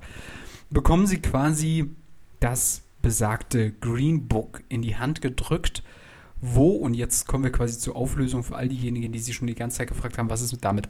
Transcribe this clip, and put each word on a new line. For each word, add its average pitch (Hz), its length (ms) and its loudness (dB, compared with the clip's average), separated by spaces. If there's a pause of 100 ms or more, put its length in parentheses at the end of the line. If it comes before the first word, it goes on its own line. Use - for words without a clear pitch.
(680)
bekommen 165 380 6
sie 185 140 2
quasi 156 680 2 (500)
das - 440 0 (180)
besagte 110 680 2
Green 127 560 0
Book - 420 -2
in 120 120 -2
die 113 160 0
Hand 147 240 -2
gedrückt, - 640 -2 (580)
wo, 123 300 6
und 151 220 0
jetzt 120 340 -2
kommen 135 180 0
wir 127 60 0
quasi 120 280 0
zur - 160 -6
Auflösung 123 480 -2
für - 120 -8
all 127 140 -2
diejenigen, 120 440 -4
die 113 60 -6
sich 117 160 -6
schon 120 120 -4
die 117 80 -4
ganze 117 240 -6
Zeit 120 100 -2
gefragt - 280 -4
haben, 117 120 0
was 113 120 -2
es 120 180 -4
damit 101 300 0